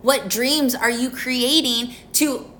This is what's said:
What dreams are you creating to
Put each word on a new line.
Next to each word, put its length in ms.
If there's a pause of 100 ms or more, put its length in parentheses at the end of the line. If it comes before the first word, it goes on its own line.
What 260
dreams 460
are 160
you 180
creating 840 (200)
to 460